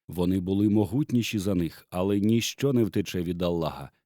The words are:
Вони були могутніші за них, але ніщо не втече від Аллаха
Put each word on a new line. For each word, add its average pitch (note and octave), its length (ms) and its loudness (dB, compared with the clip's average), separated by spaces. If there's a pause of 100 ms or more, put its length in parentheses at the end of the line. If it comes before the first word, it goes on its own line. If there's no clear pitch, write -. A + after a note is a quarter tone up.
Вони F2+ 320 0
були G2 300 2
могутніші A2 680 0
за F#2+ 160 0
них, E2+ 340 -4
але G2 300 0
ніщо A2+ 540 0
не A#2+ 100 4
втече F#2 380 -2
від F2 200 -4
Аллаха D#2 500 -2 (140)